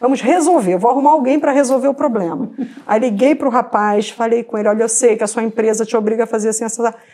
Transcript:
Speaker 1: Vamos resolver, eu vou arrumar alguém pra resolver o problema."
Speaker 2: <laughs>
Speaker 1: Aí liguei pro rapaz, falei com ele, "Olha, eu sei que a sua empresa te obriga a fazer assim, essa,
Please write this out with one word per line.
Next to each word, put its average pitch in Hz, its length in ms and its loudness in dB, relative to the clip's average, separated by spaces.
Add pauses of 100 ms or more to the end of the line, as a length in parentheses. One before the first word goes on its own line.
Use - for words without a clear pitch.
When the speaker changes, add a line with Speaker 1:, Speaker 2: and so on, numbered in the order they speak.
Speaker 1:
Vamos 254 200 0
resolver, 294 540 2
eu 180 40 0
vou 226 120 2
arrumar 277 220 2
alguém 285 280 2
pra 294 100 0
resolver 269 380 2
o 277 60 0
problema." 220 640 -4
Speaker 2:
<laughs> - 300 -12
Speaker 1:
Aí 214 140 0
liguei 254 340 2
pro 294 140 -2
rapaz, 214 640 0
falei 233 340 -2
com 220 140 -8
ele, 208 100 0
"Olha, 214 140 0
eu 233 60 0
sei 226 280 2
que 220 80 -2
a - 20 -2
sua 214 160 -4
empresa 220 440 -2
te 226 100 -2
obriga 220 280 0
a - 20 -2
fazer 220 240 -2
assim, 220 140 -6
essa, 226 300 -4 (200)